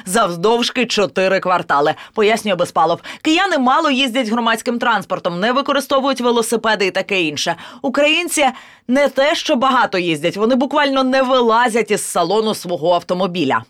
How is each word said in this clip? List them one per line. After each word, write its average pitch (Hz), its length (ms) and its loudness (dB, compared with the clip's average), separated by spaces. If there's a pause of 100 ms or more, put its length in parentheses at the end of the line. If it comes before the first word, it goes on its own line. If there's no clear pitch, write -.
завдовжки 220 800 0
чотири 190 540 0
квартали, 165 540 0 (200)
пояснює 214 400 0
Безпалов. 170 460 0 (220)
Кияни 339 360 2
мало 277 320 2
їздять 254 380 0
громадським 233 500 -2
транспортом, 185 600 -4
не 226 120 0
використовують 269 680 0
велосипеди 226 680 0
і 175 40 0
таке 190 320 -2
інше. 156 340 -4 (260)
Українці 302 640 0 (420)
не 269 200 2
те, 277 260 2
що 302 220 0
багато 247 420 2
їздять, 170 380 -2
вони 220 180 2
буквально 269 500 0
не 262 180 2
вилазять 233 680 2
із 196 140 -2
салону 202 500 0
свого 175 400 -2
автомобіля. 175 760 -2